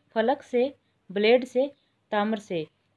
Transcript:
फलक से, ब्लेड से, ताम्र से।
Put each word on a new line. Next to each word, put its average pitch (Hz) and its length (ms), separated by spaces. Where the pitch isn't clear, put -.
फलक 233 280
से, 254 320
ब्लेड 220 360
से, 262 260
ताम्र 214 280
से। 170 260